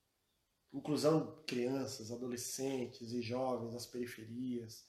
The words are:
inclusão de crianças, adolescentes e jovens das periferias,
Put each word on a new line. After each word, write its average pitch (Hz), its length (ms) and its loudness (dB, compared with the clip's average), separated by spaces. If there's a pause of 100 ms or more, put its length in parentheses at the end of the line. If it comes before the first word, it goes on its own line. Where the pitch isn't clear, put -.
(720)
inclusão 143 640 4
de - 80 -18
crianças, 123 680 0
adolescentes 120 1000 -2
e 120 100 0
jovens 117 520 0
das 120 120 -6
periferias, 120 1040 -4